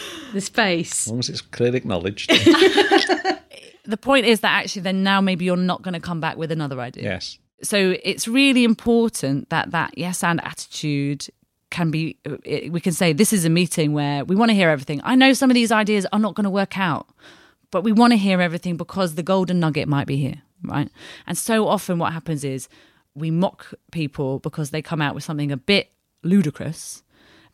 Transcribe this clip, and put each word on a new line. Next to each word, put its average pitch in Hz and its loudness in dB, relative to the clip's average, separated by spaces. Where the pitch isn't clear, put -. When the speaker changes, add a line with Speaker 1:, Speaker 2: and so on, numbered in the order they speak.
Speaker 1:
the 202 -2
space. 185 -2
Speaker 2:
As 110 -8
long 120 -4
as 120 -4
it's - -10
clearly 123 -2
acknowledged. 98 -4
Speaker 1:
<laughs> - 6
Speaker 3:
The 214 -2
point 262 2
is 220 4
that 196 0
actually 190 -2
then 190 -2
now 196 2
maybe 185 0
you're 180 2
not 180 -2
gonna 160 -6
come 165 -6
back 156 -4
with 156 -6
another 147 -4
idea. 117 -10
Speaker 2:
Yes. 95 -8
Speaker 3:
So 190 0
it's - -4
really 254 4
important 226 0
that 160 -2
that 165 -4
yes 175 -6
and 170 0
attitude 143 -6
can 165 -2
be, 160 -4
uh, 147 -8
it, 143 -6
we 170 -4
can 175 0
say, 165 2
"This 202 4
is 185 2
a 165 4
meeting 165 2
where 143 -2
we 185 0
wanna 226 4
hear 190 4
everything. 147 -2
I 226 0
know 262 8
some 262 4
of 247 4
these 233 2
ideas 208 2
are 196 0
not 214 -2
gonna 208 -2
work 196 -2
out, 170 -2
but 180 -2
we 220 2
wanna 240 6
hear 190 2
everything 175 -2
because 175 -4
the 170 -4
golden 180 0
nugget 156 0
might 143 0
be 139 -2
here," 143 -4
right? 143 -4
And 175 -6
so 220 0
often 180 0
what 170 -2
happens 160 -6
is 131 -6
we 160 -6
mock 170 -2
people 139 -4
because 156 -6
they 156 -4
come 156 -4
out 143 0
with 143 -10
something 147 -4
a 139 -4
bit 196 0
ludicrous, 170 0